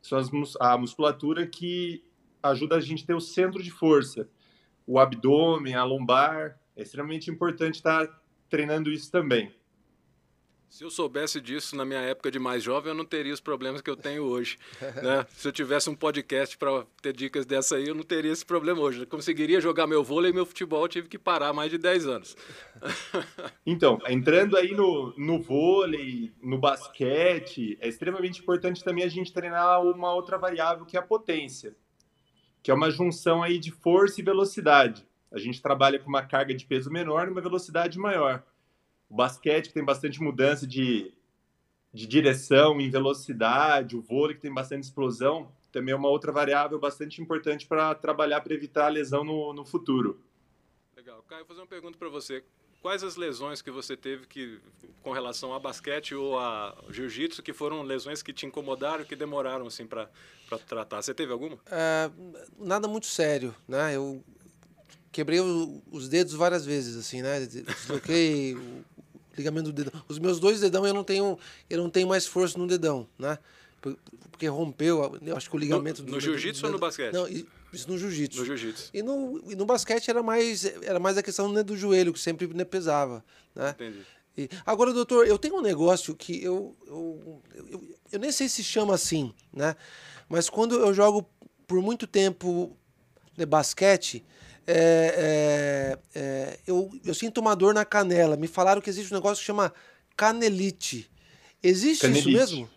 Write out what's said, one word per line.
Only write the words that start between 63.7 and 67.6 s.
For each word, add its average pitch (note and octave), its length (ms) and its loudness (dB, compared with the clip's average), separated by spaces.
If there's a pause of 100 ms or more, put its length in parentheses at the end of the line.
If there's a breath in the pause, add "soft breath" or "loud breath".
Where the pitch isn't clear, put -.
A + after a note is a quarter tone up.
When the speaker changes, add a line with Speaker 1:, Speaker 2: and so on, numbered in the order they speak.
Speaker 3:
Eu C3+ 260 -6 (920)
quebrei D#3 260 2
o, E3 420 -2 (100)
os C3 180 -10
dedos E3 240 2
várias E3+ 320 2
vezes, C3 320 -4
assim, B2+ 240 -10
né? C3+ 240 -4
Desloquei C#3 1120 -2